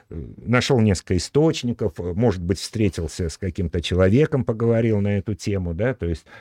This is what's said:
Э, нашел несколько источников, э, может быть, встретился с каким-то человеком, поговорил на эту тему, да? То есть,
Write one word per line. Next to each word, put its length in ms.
Э, 280
нашел 420
несколько 360
источников, 840
э, 140
может 280
быть, 160
встретился 680
с 100
каким-то 440
человеком, 640
поговорил 560
на 180
эту 160
тему, 400
да? 200
То 120
есть, 180